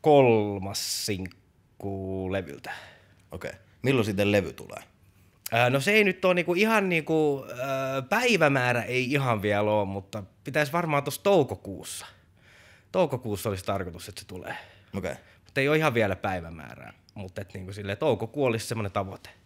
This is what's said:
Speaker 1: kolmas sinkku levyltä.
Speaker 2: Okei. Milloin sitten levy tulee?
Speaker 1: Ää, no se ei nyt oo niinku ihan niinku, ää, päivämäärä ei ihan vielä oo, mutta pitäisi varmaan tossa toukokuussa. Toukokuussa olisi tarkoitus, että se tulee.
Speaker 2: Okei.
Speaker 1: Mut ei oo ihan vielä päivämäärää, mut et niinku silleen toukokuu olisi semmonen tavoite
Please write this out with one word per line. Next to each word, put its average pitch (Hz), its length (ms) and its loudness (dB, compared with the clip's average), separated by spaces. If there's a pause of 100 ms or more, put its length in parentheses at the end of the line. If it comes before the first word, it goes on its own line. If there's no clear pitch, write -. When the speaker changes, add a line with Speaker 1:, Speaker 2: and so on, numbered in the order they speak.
Speaker 1:
kolmas 104 1040 4
sinkku 95 1300 -8
levyltä. 87 380 -6 (600)
Speaker 2:
Okei. - 220 -10 (300)
Milloin 123 220 2
sitten 101 280 2
levy 90 200 2
tulee? - 300 -16 (720)
Speaker 1:
Ää, 120 180 4
no 139 100 0
se 190 120 0
ei 214 120 6
nyt 185 200 -2
oo 185 80 4
niinku 175 220 0
ihan 208 340 2
niinku, 156 580 0 (160)
ää, 135 400 -4
päivämäärä 139 800 4
ei 123 300 0
ihan 123 300 2
vielä 104 280 2
oo, 104 140 2
mutta 98 380 -8 (220)
pitäisi 147 280 0
varmaan 160 300 0
tossa 139 200 -8
toukokuussa. 117 840 0 (840)
Toukokuussa 127 560 -2
olisi 95 160 -4
tarkoitus, 87 440 -6
että 98 120 -14
se - 60 -18
tulee. - 300 -12 (400)
Speaker 2:
Okei. 95 180 -6 (320)
Speaker 1:
Mut - 120 -6
ei 139 100 0
oo 151 60 2
ihan 156 200 2
vielä 104 220 2
päivämäärää, 82 760 -8 (220)
mut 95 240 -12
et 98 160 -14
niinku 95 180 -12
silleen 98 260 -6
toukokuu 135 460 0
olisi 113 220 0
semmonen 110 260 -4
tavoite 95 380 -6 (160)